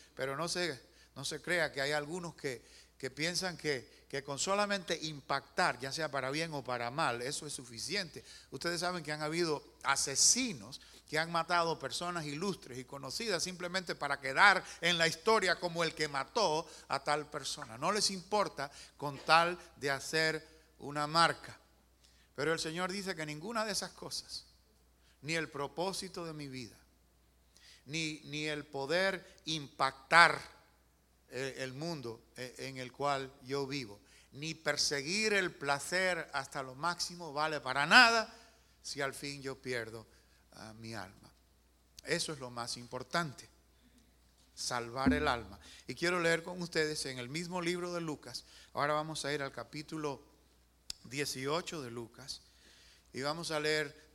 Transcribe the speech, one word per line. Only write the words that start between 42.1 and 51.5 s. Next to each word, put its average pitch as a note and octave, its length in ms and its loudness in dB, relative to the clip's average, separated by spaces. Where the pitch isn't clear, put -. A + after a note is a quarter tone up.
es C#3 80 -8
lo B2+ 100 -10
más A#2 280 -6
importante, B2+ 720 -4
salvar B2 560 0
el D3 160 2
alma. A2+ 320 -2
Y C3 60 -8
quiero F3 280 2
leer E3 200 4
con F3+ 200 -8
ustedes D#3 440 0
en C3 140 -6
el A#2+ 80 -6
mismo F3 320 -6
libro F3 320 -2
de F3 80 -2
Lucas. D3 460 -8
Ahora C#3+ 220 0
vamos D#3 320 -2
a C#3+ 80 -2
ir D3 100 -2
al C3+ 80 -6
capítulo D3 800 -8
dieciocho C#3+ 800 -2